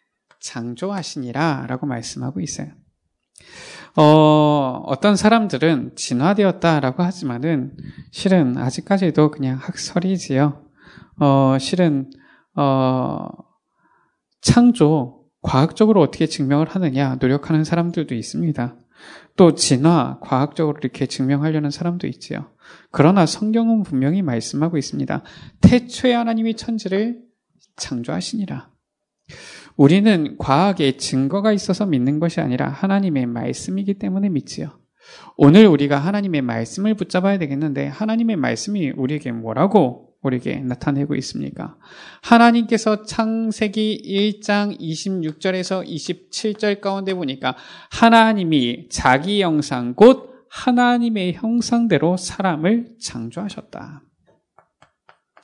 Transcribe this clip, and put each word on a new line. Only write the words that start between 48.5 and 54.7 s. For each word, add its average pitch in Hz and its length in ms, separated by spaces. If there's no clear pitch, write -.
자기 156 520
형상 143 520
곧 247 400
하나님의 240 840
형상대로 226 840
사람을 190 800
창조하셨다. 143 1000